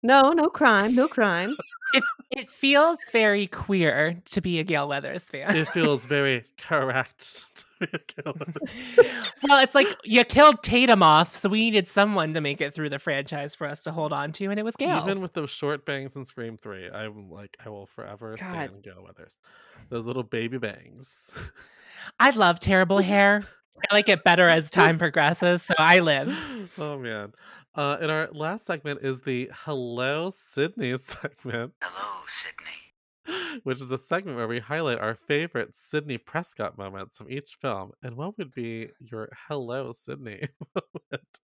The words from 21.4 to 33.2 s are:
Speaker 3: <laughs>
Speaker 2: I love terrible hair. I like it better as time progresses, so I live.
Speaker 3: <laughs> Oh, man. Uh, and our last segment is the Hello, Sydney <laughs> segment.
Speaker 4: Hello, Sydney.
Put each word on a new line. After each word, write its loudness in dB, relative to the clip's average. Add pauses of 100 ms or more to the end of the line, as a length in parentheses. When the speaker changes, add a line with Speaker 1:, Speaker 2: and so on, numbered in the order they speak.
Speaker 3:
<laughs> -20
Speaker 2:
I 8
love 4
terrible 4
hair. 4 (440)
I 2
like 4
it 4
better 8
as 4
time 4
progresses, 2
so -2
I 8
live. 0 (380)
Speaker 3:
<laughs> -16
Oh, -8
man. -10 (420)
Uh, -2
and -2
our -2
last -8
segment -8
is -4
the -6
Hello, -6
Sydney -6
<laughs> -
segment. -10 (100)
Speaker 4:
Hello, -10
Sydney. -12